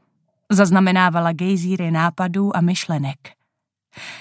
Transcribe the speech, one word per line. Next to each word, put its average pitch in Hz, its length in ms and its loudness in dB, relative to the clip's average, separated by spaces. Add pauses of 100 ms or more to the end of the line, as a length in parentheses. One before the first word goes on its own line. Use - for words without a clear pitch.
(520)
Zaznamenávala 185 800 2
gejzíry 180 600 -2
nápadů 175 680 -2
a 175 40 0
myšlenek. 160 720 -2 (880)